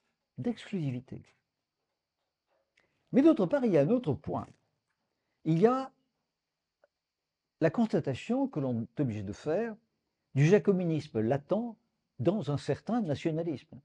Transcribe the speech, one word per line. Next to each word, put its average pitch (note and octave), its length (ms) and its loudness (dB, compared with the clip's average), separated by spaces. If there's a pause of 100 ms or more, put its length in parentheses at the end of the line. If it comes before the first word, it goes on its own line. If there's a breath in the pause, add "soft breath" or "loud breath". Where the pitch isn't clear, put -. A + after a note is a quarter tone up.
(380)
d'exclusivité. C3 840 -8 (1900)
Mais B3+ 100 6
d'autre C#4+ 240 6
part, B3 200 0
il G#3 80 2
y D#3 40 6
a C#3 40 6
un D3 80 2
autre A#3+ 240 0
point. A#2 340 -6 (960)
Il D#3+ 160 2
y G#3 80 6
a C4 240 -2 (1700)
la D#3+ 100 0
constatation A3 760 -2
que D#3+ 140 -6
l'on A#2+ 220 -2
est - 180 -8
obligé G#2+ 220 -2
de G2 100 -8
faire G#3 420 -4 (600)
du C#3 100 6
jacobinisme F3 760 2
latent F3 560 -2 (440)
dans D#3+ 320 0
un C#3+ 60 -2
certain G#3+ 440 -4
nationalisme. D#3 840 -4